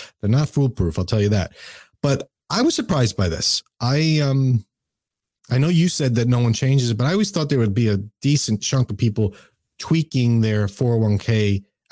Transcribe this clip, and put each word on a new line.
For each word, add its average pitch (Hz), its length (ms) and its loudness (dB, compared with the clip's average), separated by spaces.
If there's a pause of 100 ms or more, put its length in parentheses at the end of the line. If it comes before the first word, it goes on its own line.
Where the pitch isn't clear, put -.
(200)
they're 104 120 -2
not 143 180 0
foolproof, 113 480 -2
I'll 90 80 -2
tell 107 160 0
you 101 80 2
that. 101 260 0 (460)
But 139 260 0 (220)
I 220 140 0
was 330 120 2
surprised 135 400 -2
by 92 140 0
this. - 320 -4 (180)
I, 151 400 0
um, 135 460 0 (880)
I 127 80 2
know 147 80 2
you 175 220 2
said 127 260 -2
that 120 120 2
no 123 120 2
one 117 140 2
changes 131 360 2
it, 107 80 -2
but 123 80 0
I 156 60 0
always 202 180 0
thought 156 200 -2
there 139 100 2
would 104 160 0
be 113 140 2
a 101 80 0 (240)
decent 139 420 0
chunk 127 260 0
of 101 80 -6
people 107 380 0 (420)
tweaking 127 640 0
their 107 260 0
four 120 280 -2
oh - 20 0
one 104 220 2
K 104 420 0 (300)